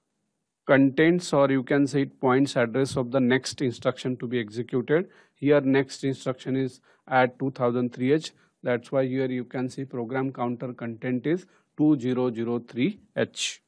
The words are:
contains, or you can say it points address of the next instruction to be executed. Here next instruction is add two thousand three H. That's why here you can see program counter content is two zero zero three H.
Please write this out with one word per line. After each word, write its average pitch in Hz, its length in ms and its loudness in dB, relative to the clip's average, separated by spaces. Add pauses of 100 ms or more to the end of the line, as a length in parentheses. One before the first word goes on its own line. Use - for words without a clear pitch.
(680)
contains, 156 640 4
or 139 180 4
you 135 140 2
can 143 240 2
say 139 140 0
it 139 180 -6
points 135 380 2
address 131 400 0
of 120 140 -4
the 135 100 2
next 127 400 0
instruction 127 560 -4
to 123 100 -8
be 120 140 -2
executed. 120 640 -2 (280)
Here 143 260 4
next 135 420 0
instruction 131 540 -4
is 131 240 -4 (260)
add 127 320 2
two 131 120 -2
thousand 123 420 -2
three 127 180 -2
H. 156 220 -2 (280)
That's 123 300 -4
why 135 140 0
here 131 260 -2
you 123 140 -6
can 127 240 -6
see 131 160 -10
program 131 480 -6
counter 123 400 -6
content 120 520 -6
is 170 200 -2 (320)
two 151 200 4
zero 127 320 0
zero 117 300 -2
three 135 400 -4 (160)
H. - 520 -4